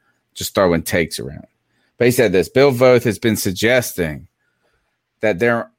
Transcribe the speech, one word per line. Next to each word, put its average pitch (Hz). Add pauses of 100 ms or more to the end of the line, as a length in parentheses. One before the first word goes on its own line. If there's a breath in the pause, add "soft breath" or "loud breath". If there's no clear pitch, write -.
(340)
just -
throwing 85
takes 85
around. 69 (500)
But 120
he 123
said 120
this, 90
"Bill 135
Voth 123
has 107
been 110
suggesting 95 (920)
that 107
they're, 117